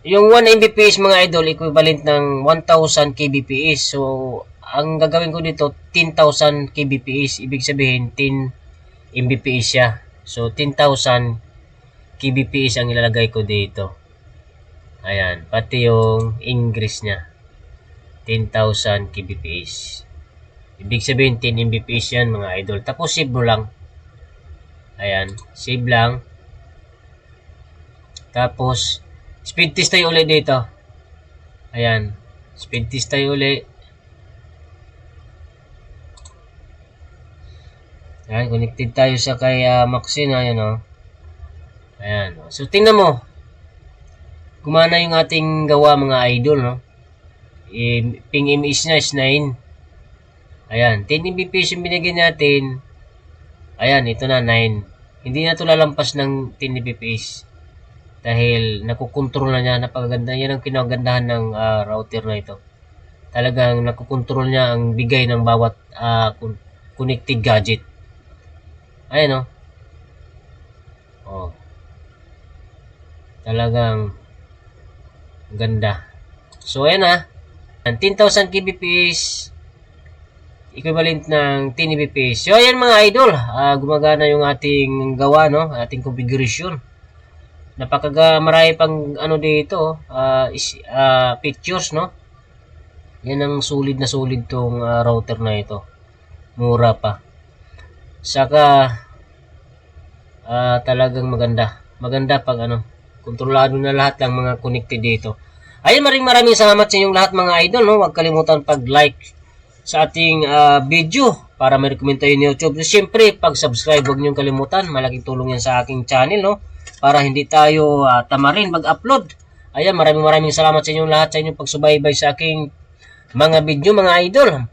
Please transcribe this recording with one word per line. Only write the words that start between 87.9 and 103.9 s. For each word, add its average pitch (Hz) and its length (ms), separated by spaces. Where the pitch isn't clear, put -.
marami 160 320
pang 156 400
ano 156 240
dito, 156 720
ah, 131 400
is-, - 240
ah, 127 480
pictures, 170 560
no? 175 160
Yan 139 160
ang 143 240
solid 139 320
na 131 80
solid 127 400
tong, 120 400
ah, 117 160
router 117 400
na 107 160
ito. 104 240
Mura 117 320
pa. - 320
Saka, 139 720
ah, 123 400
talagang 127 480
maganda. 117 480
Maganda 135 480
pag 117 240
ano, 117 160
kontrolado 131 560
na 139 160